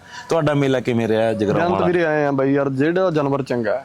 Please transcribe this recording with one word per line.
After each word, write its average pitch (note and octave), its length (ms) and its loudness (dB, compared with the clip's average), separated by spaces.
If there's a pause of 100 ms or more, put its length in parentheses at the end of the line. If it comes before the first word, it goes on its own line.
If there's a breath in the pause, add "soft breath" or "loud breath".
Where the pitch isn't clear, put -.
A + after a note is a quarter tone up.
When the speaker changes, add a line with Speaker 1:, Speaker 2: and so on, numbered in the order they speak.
(300 loud breath)
Speaker 1:
ਤੁਹਾਡਾ D#3 240 2
ਮੇਲਾ C#3 260 2
ਕਿਵੇਂ A#2 280 -2
ਰਿਹਾ A2 260 2
ਜਗਰਾਓਂ G#2 220 0
Speaker 2:
ਬੇਅੰਤ F3 160 0
Speaker 1:
ਵਾਲਾ? F#3+ 140 0
Speaker 2:
ਵੀਰੇ F3 200 0
ਆਏ D3+ 200 0
ਆ C#3+ 60 0
ਬਾਈ C3+ 220 0
ਯਾਰ, C#3 160 0
ਜਿਹੜਾ E3+ 420 0
ਜਾਨਵਰ C#3 320 0
ਚੰਗਾ A#2+ 280 -2
ਹੈ, C3 140 -4